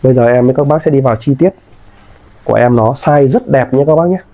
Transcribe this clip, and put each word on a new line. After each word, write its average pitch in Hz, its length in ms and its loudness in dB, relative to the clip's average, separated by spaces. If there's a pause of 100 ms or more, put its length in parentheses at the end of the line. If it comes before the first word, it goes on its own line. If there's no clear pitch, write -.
Bây 131 120 2
giờ 120 120 2
em 123 200 2
với 127 80 0
các 143 120 -2
bác 151 160 -2
sẽ 165 80 0
đi 139 100 2
vào 123 160 0
chi 139 220 -4
tiết 180 120 2 (920)
của 117 100 -4
em, 120 220 2
nó 113 160 2
size 143 340 0
rất 202 220 -2
đẹp 131 260 -2
nha 139 120 2
các 156 100 2
bác 165 100 0
nhá. 185 120 -2 (140)